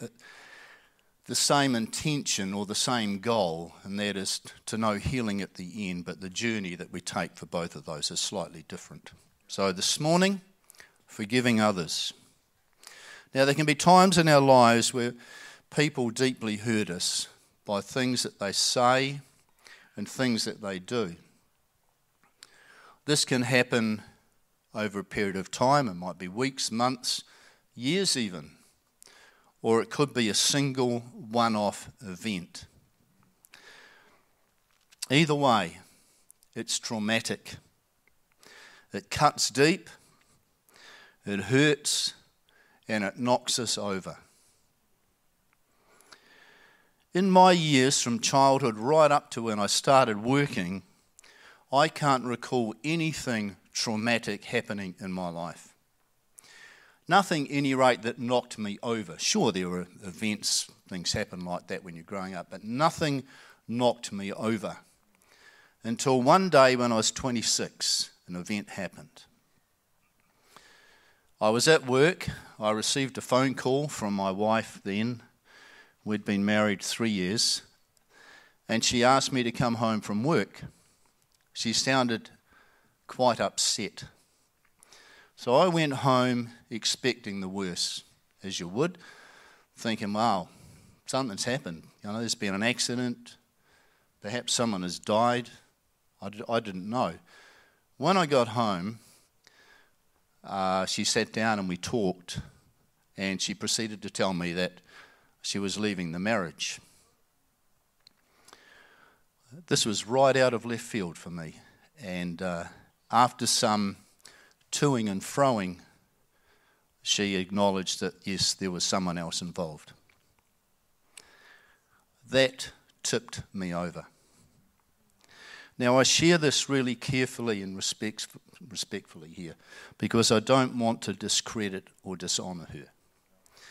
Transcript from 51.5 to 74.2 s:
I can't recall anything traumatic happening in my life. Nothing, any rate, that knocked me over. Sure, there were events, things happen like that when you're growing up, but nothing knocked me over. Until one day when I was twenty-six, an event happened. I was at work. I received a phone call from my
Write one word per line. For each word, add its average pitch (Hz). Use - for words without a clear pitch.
I 147
can't 135
recall 120
anything 139
traumatic 110
happening 101
in 95
my 92
life. 85
Nothing, 170
any 139
rate, 127
that 113
knocked 120
me 104
over. 107
Sure, 175
there 90
were 90
events, 104
things 90
happen 95
like 87
that 95
when 90
you're 82
growing 95
up, 87
but 95
nothing 139
knocked 120
me 98
over. 104
Until 123
one 180
day 135
when 120
I 113
was 110
twenty-six, -
an 87
event 101
happened. -
I 107
was 117
at 156
work. 139
I 107
received 113
a -
phone 127
call 139
from 104
my 98